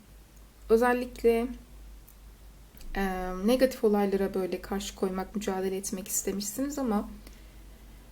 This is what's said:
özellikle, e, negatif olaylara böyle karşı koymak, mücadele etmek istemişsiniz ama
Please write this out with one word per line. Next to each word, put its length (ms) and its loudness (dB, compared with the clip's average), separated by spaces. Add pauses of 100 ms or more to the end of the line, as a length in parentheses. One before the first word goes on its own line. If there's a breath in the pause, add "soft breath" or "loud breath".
(680)
özellikle, 800 4 (1500)
e, 360 0 (140)
negatif 380 4
olaylara 500 4
böyle 280 -2
karşı 340 -6
koymak, 400 -2
mücadele 420 -2
etmek 300 -6
istemişsiniz 720 -4
ama 300 0 (1040 loud breath)